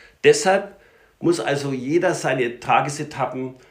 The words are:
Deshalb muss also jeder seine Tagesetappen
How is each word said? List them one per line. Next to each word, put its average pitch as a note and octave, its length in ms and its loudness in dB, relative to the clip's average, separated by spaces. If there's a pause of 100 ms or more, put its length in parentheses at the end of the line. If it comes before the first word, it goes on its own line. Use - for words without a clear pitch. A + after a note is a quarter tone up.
(240)
Deshalb F#3+ 520 4 (460)
muss E3 160 2
also C#3 340 -2
jeder D#3 420 0
seine C3 460 -2
Tagesetappen C3 960 -2 (140)